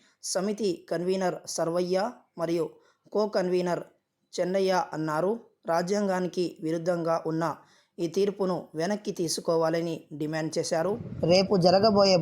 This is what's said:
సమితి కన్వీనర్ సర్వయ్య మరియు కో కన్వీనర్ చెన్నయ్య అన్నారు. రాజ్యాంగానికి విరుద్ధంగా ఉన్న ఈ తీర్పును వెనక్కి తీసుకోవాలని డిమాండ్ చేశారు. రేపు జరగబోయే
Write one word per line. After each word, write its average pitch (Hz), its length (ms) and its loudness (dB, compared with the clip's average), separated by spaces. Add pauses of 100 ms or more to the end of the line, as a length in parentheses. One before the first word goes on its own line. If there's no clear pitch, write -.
(300)
సమితి 202 400 -2 (200)
కన్వీనర్ 175 460 0 (180)
సర్వయ్య 175 440 0 (420)
మరియు 165 240 0 (500)
కో 202 80 2 (140)
కన్వీనర్ 180 460 0 (540)
చెన్నయ్య 190 360 0 (240)
అన్నారు. 156 360 0 (400)
రాజ్యాంగానికి 180 720 0 (220)
విరుద్ధంగా 165 500 0 (160)
ఉన్న 160 120 0 (600)
ఈ 170 120 0
తీర్పును 196 420 0 (220)
వెనక్కి 202 400 -2
తీసుకోవాలని 165 760 0 (260)
డిమాండ్ 156 360 -4
చేశారు. 165 340 0 (400)
రేపు 190 220 4 (120)
జరగబోయే 196 560 6